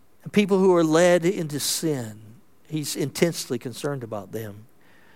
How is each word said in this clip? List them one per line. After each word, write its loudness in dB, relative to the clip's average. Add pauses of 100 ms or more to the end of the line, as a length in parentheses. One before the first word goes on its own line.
(240)
and -14
people 2
who 6
are 4
led 4
into -2
sin. -4 (500)
He's -6
intensely -2
concerned -8
about -10
them. -12 (500)